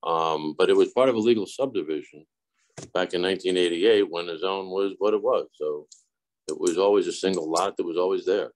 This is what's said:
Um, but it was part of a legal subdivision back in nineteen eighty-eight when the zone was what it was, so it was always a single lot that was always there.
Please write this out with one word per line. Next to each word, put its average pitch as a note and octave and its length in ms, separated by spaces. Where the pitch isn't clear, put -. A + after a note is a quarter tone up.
Um, D#2+ 540
but F#2+ 100
it G2 80
was F#2 160
part C3 160
of B2 60
a A2 60
legal G#2+ 260
subdivision D#2 800
back F2+ 220
in F2 80
nineteen F#2 340
eighty-eight F2+ 540
when E2+ 160
the E2+ 100
zone F#2+ 320
was F#2+ 300
what G#2 160
it G2+ 80
was, F#2 320
so D2+ 320
it D#2 120
was E2+ 160
always G2 300
a E2+ 60
single F2+ 380
lot F#2 280
that F2 80
was E2 100
always F2+ 300
there. F2+ 300